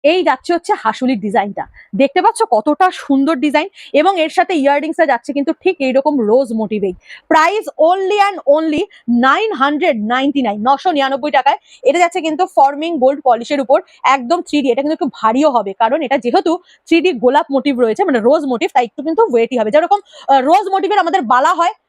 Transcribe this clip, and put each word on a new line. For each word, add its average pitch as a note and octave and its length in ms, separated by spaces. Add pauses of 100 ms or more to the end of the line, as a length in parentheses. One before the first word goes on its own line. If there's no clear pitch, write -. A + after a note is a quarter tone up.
(120)
এই F#4 160
যাচ্ছে C4 280
হচ্ছে F4+ 160 (100)
হাসুলির B3 440
ডিজাইনটা, G3 380 (360)
দেখতে C#4 240
পাচ্ছ A4+ 160 (140)
কতটা D4 320 (180)
সুন্দর C#4 300 (100)
ডিজাইন, D4+ 240 (320)
এবং F#4 120 (120)
এর D#4+ 120
সাথে F#4+ 160 (100)
ইয়াররিংসটা D4+ 500
যাচ্ছে A#3+ 240
কিন্তু C#4+ 160 (100)
ঠিক F#4 140 (100)
এইরকম C4+ 280 (160)
রোজ B3+ 180 (120)
মোটিভেই। G3+ 340 (360)
প্রাইস E4+ 340 (260)
only F#4+ 280 (100)
and F#4+ 100 (180)
only D#4+ 260 (440)
nine G4 260 (100)
hundred D4 340 (180)
ninety-nine, B3+ 540
নশো C#4 280
নিরানব্বই C4+ 420
টাকায়। C#4 200 (300)
এটা D#4+ 140
যাচ্ছে F4 240
কিন্তু D#4 180 (120)
ফর্মিং D4 340 (120)
গোল্ড C4+ 260
পলিশের A#3+ 360
উপর, C#4 140 (380)
একদম C4+ 300
থ্রি D4 160
ডি। C#4 100
এটা C4 120
কিন্তু D#4 140
একটু D#4 100 (120)
ভারীও C4 360
হবে, G3 160 (100)
কারণ A#3+ 240
এটা C4+ 180
যেহেতু D#4 280 (340)
থ্রি E4 180
ডি F4+ 60 (140)
গোলাপ C4 300
মোটিভ C#4 200 (100)
রয়েছে, G#3+ 240
মানে B3+ 180
রোজ D4 160 (100)
মোটিভ, C#4 220
তাই B3 140
একটু - 180
কিন্তু E4 160 (100)
ওয়েটই A#3+ 280
হবে। G#3+ 140
যেরকম, F4 280
আহ, - 460
রোজ F#4+ 160 (100)
মোটিভের G4 300
আমাদের C#4+ 180 (120)
বালা D4+ 260
হয় F4+ 140 (140)